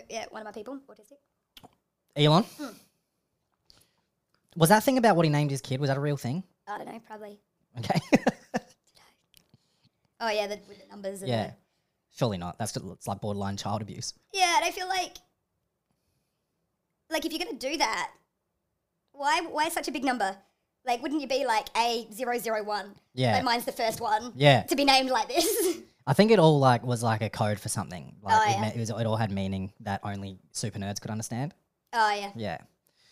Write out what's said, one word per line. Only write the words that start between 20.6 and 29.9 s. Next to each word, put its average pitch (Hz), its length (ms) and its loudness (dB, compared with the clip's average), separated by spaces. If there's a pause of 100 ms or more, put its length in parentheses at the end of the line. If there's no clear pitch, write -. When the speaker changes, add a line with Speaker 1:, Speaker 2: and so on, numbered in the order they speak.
Speaker 1:
Like, 240 180 -2
wouldn't 302 180 -2
you 262 80 -6
be 269 180 0
like 220 300 0
A 233 360 0
zero 240 260 -4
zero 220 260 -4
one? 202 320 -8 (180)
Speaker 2:
Yeah. 123 220 4
Speaker 1:
Like, 262 80 0
mine's 240 200 0
the - 60 -6
first 226 300 -4
one 226 340 -2
Speaker 2:
Yeah. 131 280 8
Speaker 1:
to - 120 0
be 277 100 4
named 262 260 6
like 226 180 0
this. 349 480 2 (160)
<laughs> - 160 -20
Speaker 2:
I 139 60 4
think 220 180 6
it 202 80 8
all, 160 180 8
like, 123 260 6
was, 123 160 -2
like, 113 220 2
a 107 80 0
code 104 300 0
for - 80 -8
something. 85 520 -8
Like, 101 140 0
Speaker 1:
Oh, 220 160 4
Speaker 2:
it - 40 2
Speaker 1:
yeah. 104 80 -2
Speaker 2:
me-, 110 120 0
it - 60 -10
was, 113 100 -4
it 113 160 -2
all 110 100 0
had 110 140 0
meaning 95 420 -4 (100)
that 101 200 -4